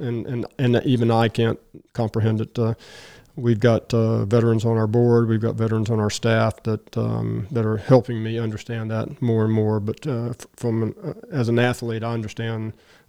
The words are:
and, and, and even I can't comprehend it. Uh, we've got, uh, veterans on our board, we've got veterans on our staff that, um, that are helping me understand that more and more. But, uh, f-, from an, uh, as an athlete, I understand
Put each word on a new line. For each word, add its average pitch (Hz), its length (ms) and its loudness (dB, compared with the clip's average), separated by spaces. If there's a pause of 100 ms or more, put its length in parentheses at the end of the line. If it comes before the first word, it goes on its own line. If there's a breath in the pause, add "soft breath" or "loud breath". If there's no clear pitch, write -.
and, 120 260 -6
and, 120 200 -6 (120)
and 120 280 4
even 117 240 2
I 113 180 4
can't 113 300 0 (340)
comprehend 110 480 -2
it. - 180 -6
Uh, 113 160 0 (640 loud breath)
we've 120 240 0
got, 117 340 2
uh, 113 320 2
veterans 113 400 2
on 113 100 2
our 110 100 2
board, 117 420 4
we've 110 120 2
got 113 140 -2
veterans 110 340 0
on 113 100 0
our 104 120 2
staff 113 540 0
that, - 340 -6
um, 113 520 -4
that 117 140 -2
are 110 140 -2
helping 117 440 2
me 113 160 -6
understand 110 520 -6
that 113 320 -6
more 113 220 2
and 110 80 2
more. 107 280 2
But, 107 260 -6
uh, 120 240 -4
f-, - 160 -14 (100)
from 113 260 -2
an, 120 200 -2
uh, 156 100 -8 (180)
as 127 180 0
an 117 100 2
athlete, 117 460 -2
I 117 80 -4
understand 113 640 -6 (340 soft breath)